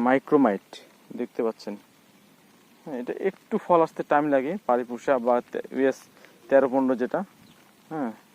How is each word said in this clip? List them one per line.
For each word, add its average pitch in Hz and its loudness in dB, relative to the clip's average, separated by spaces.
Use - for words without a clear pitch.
মাইক্রোমাইট 131 2
দেখতে - -8
পাচ্ছেন। 110 -8
হ্যাঁ, 151 -10
এটা 247 -8
একটু - -12
ফল 175 4
আসতে - -10
টাইম 147 2
লাগে, 135 0
পারিপুষা 123 0
বা 123 2
তে-, - -8
বিএস 131 0
তেরো 135 6
পনেরো 131 2
যেটা, 156 -2
হ্যাঁ, 147 -6